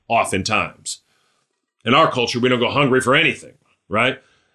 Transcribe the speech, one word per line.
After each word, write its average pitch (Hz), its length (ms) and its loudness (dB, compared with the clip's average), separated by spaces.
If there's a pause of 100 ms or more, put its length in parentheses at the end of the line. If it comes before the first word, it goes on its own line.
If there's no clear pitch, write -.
oftentimes. 98 920 -2 (840)
In 120 100 0
our 151 160 4
culture, 120 280 -4
we 120 120 2
don't 123 100 0
go 117 100 0
hungry 127 300 2
for 123 140 2
anything, 139 400 -2 (340)
right? 120 320 -2 (340)